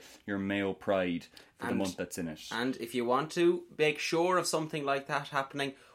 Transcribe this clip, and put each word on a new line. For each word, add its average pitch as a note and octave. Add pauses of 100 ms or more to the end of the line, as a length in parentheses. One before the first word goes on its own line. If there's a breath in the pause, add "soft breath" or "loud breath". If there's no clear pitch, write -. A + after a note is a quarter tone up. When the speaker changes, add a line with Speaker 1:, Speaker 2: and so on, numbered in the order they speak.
(260 loud breath)
Speaker 1:
your G2+
Mayo G2
pride F#2 (320 loud breath)
for A#2
the -
Speaker 2:
And F#2+
Speaker 1:
month F#2+
that's F#2
in E2+
it. D#2+ (120)
Speaker 2:
And B2
if A#2
you A#2+
want C3+
to F3 (120)
make D3+
sure F3
of D3+
something D#3
like C#3
that D3
happening, C#3 (220 loud breath)